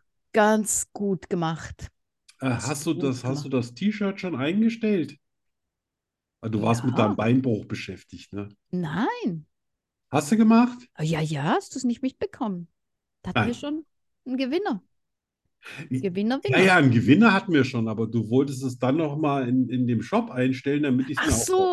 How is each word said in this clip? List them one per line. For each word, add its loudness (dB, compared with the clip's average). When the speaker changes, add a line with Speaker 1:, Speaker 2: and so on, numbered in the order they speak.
Speaker 1:
ganz 2
gut -4
gemacht. -6
Speaker 2:
Äh, -4
Speaker 1:
Ganz -4
Speaker 2:
hast -6
du 0
Speaker 1:
gut -6
Speaker 2:
das, -2
hast -4
du -10
Speaker 1:
gemacht. 0
Speaker 2:
das -16
T-Shirt -2
schon -6
eingestellt? 0
Ah, -6
du -2
warst 2
mit 0
Speaker 1:
Ja. 4
Speaker 2:
deinem 0
Beinbruch 2
beschäftigt, -12
ne? -10
Speaker 1:
Nein. -4
Speaker 2:
Hast 0
du 2
gemacht? 6
Speaker 1:
Ah, -10
ja, 0
ja, -2
hast -6
du's -10
nicht -2
mitbekommen? -6
Da -10
hatten 0
wir 2
Speaker 2:
Nein. -2
Speaker 1:
schon -8
einen -4
Gewinner. -2
Speaker 2:
I-, -4
Speaker 1:
Gewinner, -2
Speaker 2:
ja, -4
Speaker 1:
Winner. 6
Speaker 2:
ja, 6
einen 6
Gewinner 6
hatten 0
wir 6
schon, -2
aber -2
du -2
wolltest 0
es -6
dann 0
noch -2
mal 0
in, 2
in -2
dem 0
Shop -2
einstellen, -2
damit 0
ich's -4
Speaker 1:
Ach 0
Speaker 2:
mir 2
auch 0
Speaker 1:
so, 0